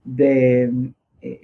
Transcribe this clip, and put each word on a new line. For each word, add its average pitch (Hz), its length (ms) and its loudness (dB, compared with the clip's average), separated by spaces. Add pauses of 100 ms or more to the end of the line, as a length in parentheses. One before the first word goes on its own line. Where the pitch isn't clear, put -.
ב-, 131 160 -4 (1000)
אה, 127 80 -14 (120)